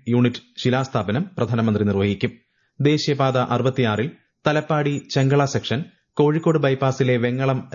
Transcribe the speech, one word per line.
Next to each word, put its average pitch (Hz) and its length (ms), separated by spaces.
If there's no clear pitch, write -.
യൂണിറ്റ് 120 540
ശിലാസ്ഥാപനം 127 760
പ്രധാനമന്ത്രി 110 460
നിർവഹിക്കും. 101 460
ദേശീയപാത 135 580
അറുപത്തിയാറിൽ 123 720
തലപ്പാടി 151 680
ചെങ്കള 139 340
സെക്ഷൻ, 127 400
കോഴിക്കോട് 156 440
ബൈപ്പാസിലെ 131 580
വെങ്ങളം 127 580